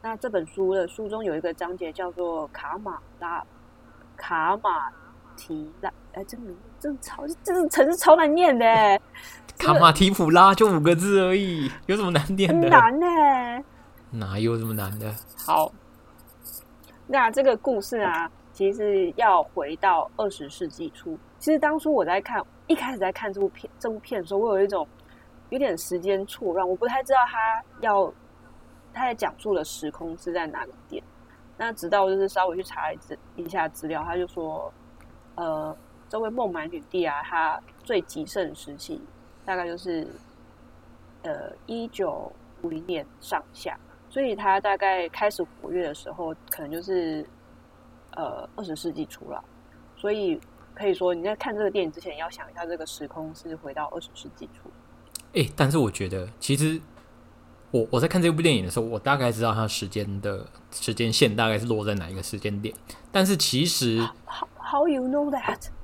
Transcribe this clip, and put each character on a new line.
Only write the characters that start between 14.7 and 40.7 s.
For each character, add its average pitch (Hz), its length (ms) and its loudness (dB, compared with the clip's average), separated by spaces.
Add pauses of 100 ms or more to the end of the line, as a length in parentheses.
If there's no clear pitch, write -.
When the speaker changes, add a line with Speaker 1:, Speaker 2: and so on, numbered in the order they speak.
Speaker 2:
难 101 280 -4
的？ 110 120 -8 (240)
Speaker 1:
好， 160 360 0 (1400)
那 254 200 4
这 269 140 0
个 254 140 6
故 226 240 0
事 233 180 -6
啊， 170 320 -2 (220)
其 196 200 2
实 202 440 0
要 202 260 6
回 151 360 -4
到 175 360 2
二 214 160 -2
十 147 180 -12
世 165 200 -8
纪 160 220 -10
初。 - 280 -12 (200)
其 311 140 2
实 311 60 4
当 302 200 0
初 302 140 0
我 233 100 4
在 175 180 0
看， 214 220 -6 (240)
一 330 80 4
开 262 180 -4
始 240 60 -8
在 185 140 -2
看 208 200 -8
这 190 60 -10
部 196 120 2
片， - 280 -18
这 233 120 -6
部 220 80 -8
片 220 220 -6
的 170 60 -8
时 190 60 -8
候， 196 80 2
我 214 180 2
有 196 60 6
一 - 20 2
种 190 220 -2 (600)
有 254 80 -4
点 233 180 0
时 175 240 -6
间 196 260 0
错 190 280 -4
乱， 185 120 0
我 185 80 0
不 233 140 -2
太 262 160 -2
知 262 80 0
道 269 60 6 (120)
他 226 320 -2 (200)
要 202 300 2 (840)
他 254 120 -2
也 240 60 -2
讲 - 240 -4
述 214 140 -2
了 165 100 0
时 151 280 -8
空 165 260 -10
是 170 160 -8
在 170 140 -2
哪 131 180 -8
个 131 80 -16 (160)
点。 - 140 -12 (560)
那 226 140 -4
直 175 160 -10
到 190 200 4
就 190 80 2
是 196 120 2
稍 185 180 0
微 170 100 -4
去 190 60 -6
查 156 280 -6
了 160 80 -10 (380)
一 170 120 -10
下 165 200 -2
资 - 180 -12
料， 156 160 -6
他 170 140 -6
就 180 100 -2
说， 160 460 -8 (600)
呃， 311 420 -6 (320)
这 214 100 -8
位 220 120 -4
孟 233 200 -2
买 160 160 -8
女 165 240 -12
帝 180 160 -2
啊， 143 160 -4
她 160 380 -2 (240)
最 208 180 0
极 - 220 -10
盛 160 300 -6
时 147 220 -16
期 - 240 -14 (440)
大 190 100 -4
概 180 120 -4
就 170 100 -8
是， 170 320 -6 (1120)